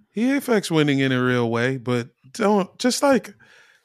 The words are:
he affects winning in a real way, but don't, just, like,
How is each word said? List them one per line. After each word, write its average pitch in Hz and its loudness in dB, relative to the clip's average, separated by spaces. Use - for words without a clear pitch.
he 240 -2
affects 240 0
winning 147 2
in 135 0
a 127 0
real 123 0
way, 123 -2
but 120 -4
don't, 208 0
just, 247 0
like, 262 0